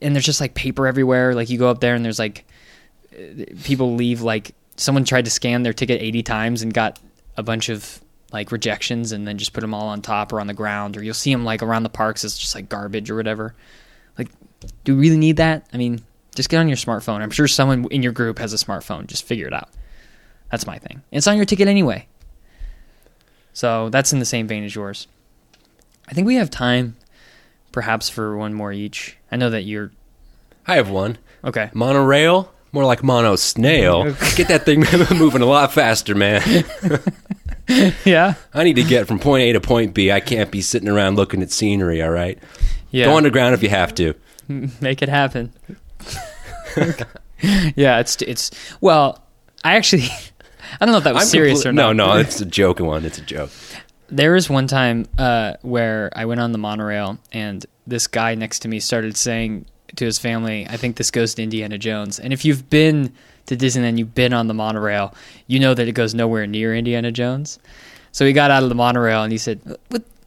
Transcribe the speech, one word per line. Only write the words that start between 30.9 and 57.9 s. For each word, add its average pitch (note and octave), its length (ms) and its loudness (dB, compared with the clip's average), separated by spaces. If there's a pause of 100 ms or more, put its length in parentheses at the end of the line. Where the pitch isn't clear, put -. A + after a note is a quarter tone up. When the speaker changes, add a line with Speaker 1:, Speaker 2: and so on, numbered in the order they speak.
Speaker 2:
one. G2 280 -2 (260)
Speaker 1:
Okay. A2 280 -4
Speaker 2:
Monorail? C#3 800 4 (200)
More C#3 120 0
like B2 200 2
mono A#2 320 4
snail. A2+ 720 4
Speaker 1:
Okay. - 280 -2
Speaker 2:
Get F3 120 2
that D#3+ 160 2
thing D3+ 160 6
<laughs> F3 380 4
moving C3+ 240 4
a A#2+ 40 4
lot C#3 260 4
faster, A2+ 420 2
man. G2+ 280 4
<laughs> G#3 320 2 (1300)
Speaker 1:
Yeah? F3+ 300 4 (180)
Speaker 2:
I D#3 120 2
need E3 120 6
to B2 60 4
get A#2 240 2
from G#2+ 140 -2
point C3+ 240 4
A A#2+ 80 4
to G#2+ 80 4
point A#2 340 2
B. F#2+ 160 4
I G2+ 80 4
can't G#2+ 320 -2
be G2+ 100 -4
sitting G#2 280 -2
around G2+ 260 2
looking G2 260 0
at F2 120 -4
scenery, F#2+ 500 0
all D#2+ 80 -2
right? F2 260 -2 (540)
Speaker 1:
Yeah. B2+ 140 2
Speaker 2:
Go C#3+ 120 6
underground B2+ 380 4
if F#2 80 -8
you G#2+ 60 2
have F#2+ 260 0
to. D#2+ 200 0 (340)
Speaker 1:
M-, C3+ 320 -6
make C3+ 220 -4
it C#3 60 -2
happen. C3+ 440 -2 (1200)
<laughs> D3+ 80 2 (880)
Yeah, B2+ 260 4
it's, - 200 -4
it's, - 300 -6 (320)
well, D#3 420 4 (400)
I E3+ 120 6
actually, F#3+ 260 2 (400)
<laughs> - 380 -14
I - 40 0
don't A#3 80 6
know A3 60 6
if D3 60 2
that C3+ 100 4
was D#3 80 4
Speaker 2:
I'm G#3+ 60 2
Speaker 1:
serious D3 340 4
Speaker 2:
compl- C#3 40 0
Speaker 1:
or B2 60 0
Speaker 2:
no, C3+ 200 6
Speaker 1:
not. G#2 240 6
Speaker 2:
no, G#2+ 40 6
it's - 200 -2
a G#2 40 -6
joke F#2 360 2
one. D#2 260 -2
It's D#2 120 -10
a D2+ 40 -16
joke. D2 280 -10 (580)
Speaker 1:
There D3 240 4
was F3+ 180 4
one C3+ 160 2
time, B2 400 0 (100)
uh, A#2+ 460 0
where A2+ 520 -2
I A2+ 120 -6
went A#2+ 140 -4
on A#2 120 -2
the A2 60 -4
monorail G#2 600 -6 (140)
and G#2 320 -8 (220)
this A#2+ 220 -4